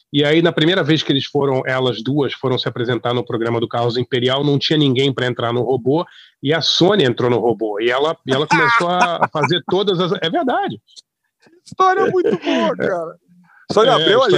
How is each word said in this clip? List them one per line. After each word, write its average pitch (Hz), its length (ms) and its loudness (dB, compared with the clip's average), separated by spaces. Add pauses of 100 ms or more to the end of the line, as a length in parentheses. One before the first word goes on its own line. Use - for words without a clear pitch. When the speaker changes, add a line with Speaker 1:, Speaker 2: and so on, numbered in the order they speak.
(120)
Speaker 1:
E 143 120 2
aí, 156 180 4
na 165 120 4
primeira 175 300 2
vez 147 200 0
que - 80 -4
eles 139 140 0
foram, 139 400 -2
elas 127 360 -2
duas 131 320 -2
foram 127 240 -2
se - 100 -4
apresentar 120 460 -4
no 123 120 -2
programa 117 340 -2
do 113 80 -4
Carlos 120 300 -2
Imperial, 127 460 -2
não 143 140 2
tinha 156 220 0
ninguém 139 340 2
pra 127 140 -2
entrar 120 240 -4
no 120 120 -2
robô, 131 420 0 (360)
e 135 120 0
a 165 80 0
Sônia 180 460 2
entrou 123 220 0
no 123 100 2
robô. 107 420 -2
E 117 80 0
ela, 143 260 0 (100)
e 131 80 -4
ela 147 140 -2
começou 240 420 2
a 180 440 0
fazer 147 360 -2
todas 190 300 0
as, 175 120 0 (100)
é 165 80 -2
verdade. 294 500 -2 (880)
Speaker 2:
História 381 440 0
muito 370 200 0 (100)
boa, - 380 0
cara. 175 380 -4 (560)
Sônia 226 200 4
Speaker 1:
É, - 40 4
Speaker 2:
Abreu, 180 240 4
Speaker 1:
história 269 60 4 (120)